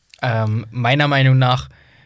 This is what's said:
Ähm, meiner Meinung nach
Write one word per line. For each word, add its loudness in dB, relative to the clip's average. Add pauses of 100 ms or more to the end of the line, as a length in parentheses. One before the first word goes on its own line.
(220)
Ähm, -2
meiner 0
Meinung 2
nach 0 (360)